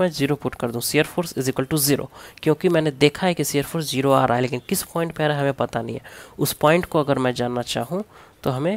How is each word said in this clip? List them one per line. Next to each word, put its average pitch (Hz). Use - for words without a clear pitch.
मैं 185
ज़ीरो 143
पुट -
कर 120
दूँ, 117
शियर 147
फोर्स -
is 131
equal 131
to 160
zero, 135
क्योंकि 156
मैंने 160
देखा 147
है 180
कि 156
शियर 143
फोर्स 156
ज़ीरो 135
आ 131
रहा 120
है, 123
लेकिन 127
किस 190
पॉइंट 165
पे 156
आ -
रहा 147
है 143
हमें 139
पता 120
नहीं 117
है। 131
उस 143
पॉइंट 165
को 160
अगर 139
मैं 127
जानना 123
चाहूँ 160
तो 139
हमें 139